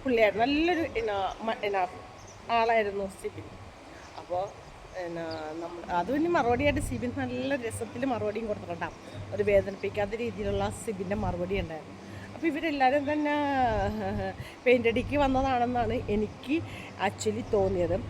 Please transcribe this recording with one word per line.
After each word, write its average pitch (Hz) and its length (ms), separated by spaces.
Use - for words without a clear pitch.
പുള്ളിയായിരുന്നു, 226 420
നല്ലൊരു, 320 400
എന്നാ, 202 160
മ-, - 200
എന്നാ, 196 160
ആളായിരുന്നു 208 460
സിബിൻ. - 260
അപ്പോൾ, 180 240
എന്നാ, 170 200
നമ്മൾ 170 180
അത് 180 140
പിന്നെ 311 240
മറുപടിയായിട്ട് 277 500
സിബിൻ 240 320
നല്ല 254 460
രസത്തിൽ 226 480
മറുപടിയും 214 380
കൊടുത്തിട്ടുണ്ടാവും. 175 460
ഒരു 208 140
വേദനിപ്പിക്കാത്ത 202 760
രീതിയിലുള്ള 202 420
സിബിൻ്റെ 196 420
മറുപടി 180 380
ഉണ്ടായിരുന്നു. 160 320
അപ്പോൾ - 160
ഇവരെല്ലാവരും 285 600
തന്നെ 294 240
പെയിൻ്റ് 240 260
അടിക്ക് 254 340
വന്നതാണെന്നാണ് 247 680
എനിക്ക് 214 420
actually 214 380
തോന്നിയത്. 185 420